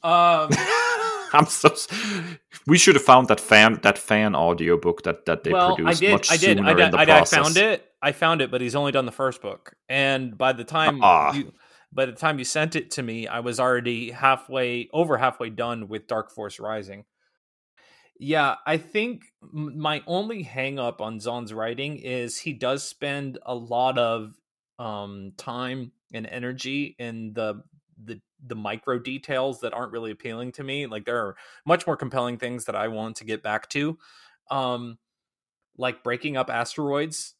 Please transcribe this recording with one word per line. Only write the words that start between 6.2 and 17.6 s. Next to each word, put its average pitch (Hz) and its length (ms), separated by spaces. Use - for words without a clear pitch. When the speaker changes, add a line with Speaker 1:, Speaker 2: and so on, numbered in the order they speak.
Speaker 1:
I 165 60
did, 190 220
Speaker 2:
sooner 202 100
Speaker 1:
I 160 60
did, 175 100
Speaker 2:
in 160 60
the 165 80
Speaker 1:
I 156 80
did, 156 60
Speaker 2:
process. 156 260
Speaker 1:
I 143 40
found 156 140
it. 208 300
I 143 100
found 165 300
it, 120 80
but 123 100
he's 123 160
only 143 160
done 131 140
the 117 40
first 127 300
book. - 340
And 135 480
by 131 160
the 120 120
time 156 380
Speaker 2:
Ah. 78 300
Speaker 1:
you, 143 220
by 131 120
the 127 80
time 151 260
you 127 60
sent 160 320
it - 160
to 139 100
me, 113 240
I 120 140
was 120 180
already 120 520
halfway, 127 840
over 156 240
halfway 120 320
done 113 400
with 107 180
Dark 110 240
Force 104 300
Rising. 104 460